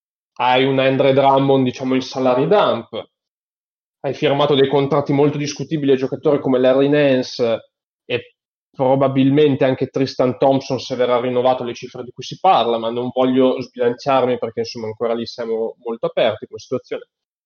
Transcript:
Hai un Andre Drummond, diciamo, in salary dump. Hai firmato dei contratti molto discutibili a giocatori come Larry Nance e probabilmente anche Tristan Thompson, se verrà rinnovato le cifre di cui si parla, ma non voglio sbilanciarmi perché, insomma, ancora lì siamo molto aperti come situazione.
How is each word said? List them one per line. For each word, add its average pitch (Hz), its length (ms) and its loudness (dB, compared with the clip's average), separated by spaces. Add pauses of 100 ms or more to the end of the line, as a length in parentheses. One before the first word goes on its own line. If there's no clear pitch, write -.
(340)
Hai 127 280 2
un 135 140 0
Andre 135 340 2
Drummond, 135 520 4
diciamo, 131 320 -2
in 131 60 0
salary 131 460 0
dump. 117 560 0 (960)
Hai 135 120 -6
firmato 143 400 0
dei 135 140 4
contratti 143 440 0
molto 143 280 2
discutibili 143 540 -2
a - 20 6
giocatori 135 440 -2
come 131 200 0
Larry 131 280 4
Nance 131 840 0 (340)
e - 300 -8 (340)
probabilmente 135 960 2
anche 131 220 -2
Tristan 127 500 -2
Thompson, 135 420 0
se - 160 -8
verrà 123 240 0
rinnovato 127 440 0
le 120 100 -8
cifre 127 300 -16
di 123 80 -18
cui 131 120 -16
si - 160 -14
parla, 117 380 2
ma 113 140 -4
non 120 200 -4
voglio 131 480 2
sbilanciarmi 123 760 -2
perché, 117 220 -8
insomma, 113 260 -8
ancora 113 300 -4
lì 117 100 -6
siamo 113 580 -6
molto 117 220 -8
aperti 127 400 -2
come 110 140 -18
situazione. - 500 -10 (360)